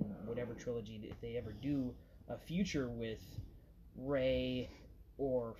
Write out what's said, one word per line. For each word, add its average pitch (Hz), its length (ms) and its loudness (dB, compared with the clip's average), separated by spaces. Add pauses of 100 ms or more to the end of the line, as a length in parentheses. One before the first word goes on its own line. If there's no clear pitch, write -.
(260)
whatever 117 280 -2
trilogy, 113 460 -4 (100)
if - 120 -8
they 117 160 -4
ever 110 160 -4
do 127 400 2 (360)
a 117 80 -2
future 156 520 2
with 113 320 -2 (760)
Rey 127 720 4 (480)
or 123 420 4